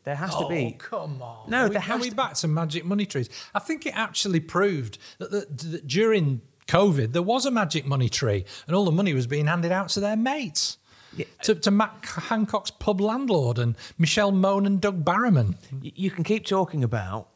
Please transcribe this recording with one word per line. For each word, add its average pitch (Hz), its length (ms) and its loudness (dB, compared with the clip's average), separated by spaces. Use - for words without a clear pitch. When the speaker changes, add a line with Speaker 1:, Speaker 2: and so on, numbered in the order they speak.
Speaker 1:
There 143 100 -4
has 170 200 -4
to 151 120 -2
be. 147 280 -2
Speaker 2:
Oh, - 20 -20
come 156 440 -10
on. 117 280 -14
Speaker 1:
No, 247 120 2
Speaker 2:
Are - 20 4
we, 208 80 4
Speaker 1:
there 208 80 0
Speaker 2:
are - 20 -6
Speaker 1:
has 240 220 -4
Speaker 2:
we 247 80 -4
Speaker 1:
to 208 40 -12
Speaker 2:
back 247 200 -2
to 170 120 -2
magic 160 380 0
money 202 220 0
trees? 123 200 -2
I 202 40 0
think 320 280 -6
it - 100 -6
actually 190 420 0
proved 165 600 0
that, - 140 -10
that, 185 260 -4
that 156 300 -8
during 165 540 2
covid, 156 440 4
there 175 120 0
was 240 240 0
a 269 40 0
magic 165 360 0
money 131 200 2
tree, 101 380 0
and 165 80 0
all 202 100 4
the 170 60 2
money 175 240 2
was 127 120 0
being 147 200 0
handed 170 260 2
out 190 160 0
to - 100 -2
their 208 160 0
mates. 247 640 -2
Speaker 1:
Yeah. - 80 -6
Speaker 2:
To, 220 140 2
to 196 160 0
Matt 202 340 0
Hancock's 214 640 -2
pub 196 320 -2
landlord 208 560 2
and 117 180 0
Michelle 196 340 4
Mone 196 360 4
and 196 120 2
Doug 185 240 0
Barrowman. 175 520 4
Speaker 1:
Y-, 165 140 -12
you 185 160 -2
can 165 120 -4
keep 214 220 0
talking 175 380 0
about 107 520 -4